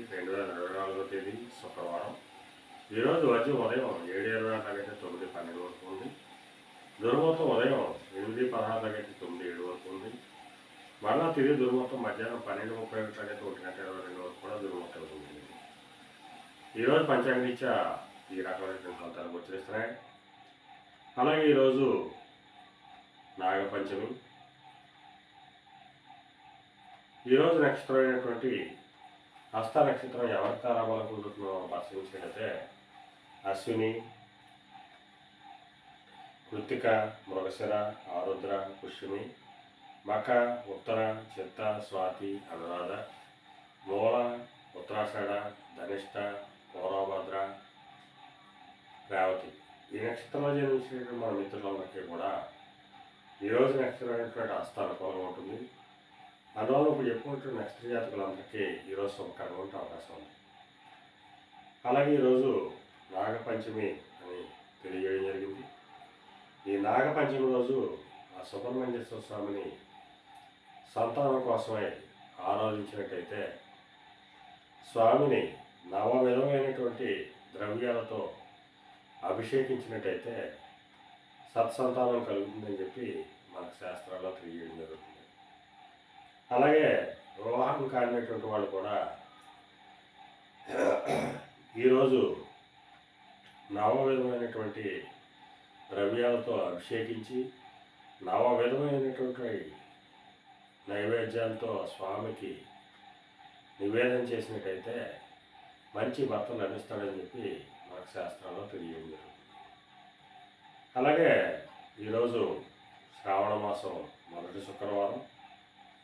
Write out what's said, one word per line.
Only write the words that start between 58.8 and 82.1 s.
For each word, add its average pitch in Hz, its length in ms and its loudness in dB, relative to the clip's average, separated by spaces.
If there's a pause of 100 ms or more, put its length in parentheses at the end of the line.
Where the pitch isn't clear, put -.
ఈరోజు 101 240 -2
శుభకరంగా - 480 -10
ఉండే - 160 -10
అవకాశం - 380 -12
ఉంది. - 140 -18 (1600)
అలాగే 143 300 6
ఈరోజు 127 340 6 (640)
నాగపంచమి 110 720 -2 (320)
అని 90 180 -12 (460)
తెలియజేయడం 95 460 0
జరిగింది. 95 360 -6 (1040)
ఈ 101 60 4 (100)
నాగపంచమి 135 720 4
రోజు 123 240 4 (580)
ఆ - 140 -12
సుబ్రహ్మణ్యేశ్వర 120 760 -4
స్వామిని 101 380 -4 (1300)
సంతానం 131 520 2
కోసమై 110 400 0 (640)
ఆరాధించినట్టయితే 101 920 -2 (1500)
స్వామిని 117 500 6 (520)
నవ 107 180 2 (160)
విధమైనటువంటి 127 840 2 (460)
ద్రవ్యాలతో 110 640 -2 (1120)
అభిషేకించినట్టయితే 113 1040 0 (1200)
సత్సంతానం 123 720 4